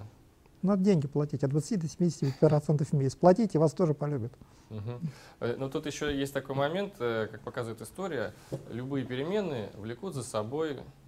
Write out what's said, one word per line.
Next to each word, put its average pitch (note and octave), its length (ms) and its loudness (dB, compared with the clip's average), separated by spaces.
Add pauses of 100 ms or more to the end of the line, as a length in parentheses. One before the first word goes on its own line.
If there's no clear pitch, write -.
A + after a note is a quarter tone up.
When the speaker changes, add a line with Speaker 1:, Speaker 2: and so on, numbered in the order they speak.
(640)
Speaker 1:
Надо F#3+ 200 4
деньги F3+ 240 4
платить D3 360 -2
от C3+ 80 2
двадцати D3+ 260 0
до D#3+ 100 -2
семидесяти - 380 0
пяти C3+ 140 -2
процентов D3+ 500 4
в - 40 0
месяц. C3+ 220 2
Платите, F3+ 440 6
вас D#3 140 4
тоже E3 200 2
полюбят. C#3+ 380 -4 (400)
Speaker 2:
Мгм. A2 280 -8 (400)
Э, A#2 180 0
ну, C3+ 120 -4
тут D3 160 -4
еще D3 240 -2
есть C#3 240 0
такой C3+ 220 -2
момент, F3 440 0
э, A2+ 320 0
как - 100 -14
показывает A2+ 420 -6
история, C#3+ 500 -4 (380)
любые B2+ 340 -4
перемены C#3+ 720 -4
влекут B2 380 -10
за B2+ 80 -6
собой B2+ 560 -4 (280)